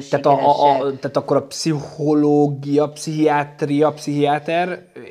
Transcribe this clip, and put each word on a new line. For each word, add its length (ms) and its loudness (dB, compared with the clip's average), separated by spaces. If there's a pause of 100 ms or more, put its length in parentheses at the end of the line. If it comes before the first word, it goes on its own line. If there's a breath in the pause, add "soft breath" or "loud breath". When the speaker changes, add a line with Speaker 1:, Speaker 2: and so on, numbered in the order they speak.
(100)
Speaker 1:
Tehát 160 0
a, 40 6
a, 180 4
a, 260 4
Speaker 2:
sikeresek. 260 -2
Speaker 1:
tehát 160 -6
akkor 200 0
a 100 -2
pszichológia, 1400 0
pszichiátria, 1040 0
pszichiáter 960 -2 (240)